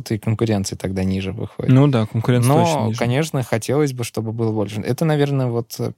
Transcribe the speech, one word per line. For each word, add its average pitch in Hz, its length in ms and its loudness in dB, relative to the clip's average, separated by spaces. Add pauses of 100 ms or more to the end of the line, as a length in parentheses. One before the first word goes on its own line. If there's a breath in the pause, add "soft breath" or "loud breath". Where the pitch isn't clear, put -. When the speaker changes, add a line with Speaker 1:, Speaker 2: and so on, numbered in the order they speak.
Speaker 1:
тут - 120 -12
и 107 60 0
конкуренция 104 600 0
тогда 95 260 -2
ниже 95 280 -2
выходит. 107 400 -6
Speaker 2:
Ну 135 160 6
да, 113 180 2
конкуренция 123 500 2
Speaker 1:
Но, 170 80 6
Speaker 2:
точно 147 240 2
ниже. 113 100 -2
Speaker 1:
конечно, 127 460 0
хотелось 135 480 0
бы, 123 120 -6
чтобы 110 280 -6
было 113 200 -2
больше. 104 300 -2
Это, 127 220 -2
наверное, 143 440 2
вот, 117 320 -4
э, 117 180 -4